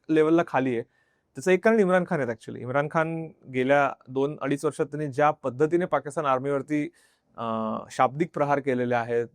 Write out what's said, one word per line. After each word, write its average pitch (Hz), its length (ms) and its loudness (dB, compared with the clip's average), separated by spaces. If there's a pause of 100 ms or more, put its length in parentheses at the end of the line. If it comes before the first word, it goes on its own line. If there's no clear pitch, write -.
लेव्हलला 156 380 4
खाली 131 220 0
आहे. 117 120 -2 (540)
त्याचं 180 160 -2
एक 185 120 2
कारण 226 160 4
इम्रान 185 300 4
खान 165 100 0
आहेत 123 100 -2
actually. 117 320 -10
इम्रान 139 300 -2
खान 160 380 -2 (240)
गेल्या 135 380 4 (160)
दोन 139 340 -2
अडीच 143 240 -2
वर्षात 156 200 -2
त्यांनी 147 280 -6
ज्या 147 180 4
पद्धतीने 156 540 0
पाकिस्तान 147 400 -4
आर्मीवरती, 143 640 -2 (480)
अ, 113 60 -8 (480)
शाब्दिक 139 420 0
प्रहार 143 260 0
केलेले 123 360 0
आहेत, 117 380 -2